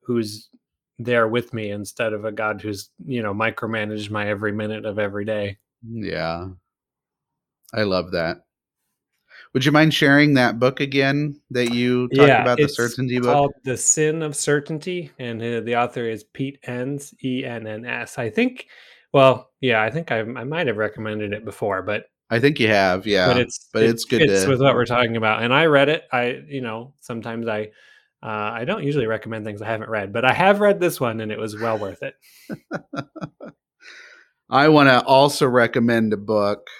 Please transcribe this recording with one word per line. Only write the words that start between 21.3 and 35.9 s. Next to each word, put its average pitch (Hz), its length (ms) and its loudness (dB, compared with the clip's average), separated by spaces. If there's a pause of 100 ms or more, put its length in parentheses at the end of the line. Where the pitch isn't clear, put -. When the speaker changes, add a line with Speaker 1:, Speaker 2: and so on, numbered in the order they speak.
Speaker 1:
it 104 120 -10
before, 98 360 -4
but 104 240 -6 (240)
Speaker 2:
I 117 100 0
think 139 220 2
you 110 80 4
have, 98 360 4
yeah, 95 220 2
Speaker 1:
but 120 100 4
it's, - 360 -4
Speaker 2:
but 110 100 2
Speaker 1:
it 113 60 6
Speaker 2:
it's 117 160 -2
good 120 160 2
Speaker 1:
fits 98 240 4
Speaker 2:
to - 60 2
Speaker 1:
with 127 100 2
what 135 120 6
we're 120 120 0
talking 120 320 0
about, 110 260 0
and 120 100 0
I 156 120 4
read 139 240 4
it. 160 140 -2 (100)
I, 127 340 -2
you 139 140 -10
know, 117 400 -10
sometimes 113 480 -10
I, 107 220 -6 (520)
uh, 107 300 -6
I 117 100 -8
don't 175 220 -6
usually 143 220 0
recommend 110 360 -6
things 104 180 -10
I 104 60 -8
haven't 110 220 -4
read, 101 240 -4
but 117 100 -2
I 131 80 4
have 202 300 4
read 202 180 2
this 175 220 0
one, 113 180 -2
and 107 100 -8
it 107 100 -6
was 107 200 -8
well 113 180 -2
worth 98 260 -8
it. 135 120 -12 (340)
Speaker 2:
<laughs> - 120 -12 (1900)
I 135 200 4
wanna 135 360 6
also 139 420 4
recommend 117 680 2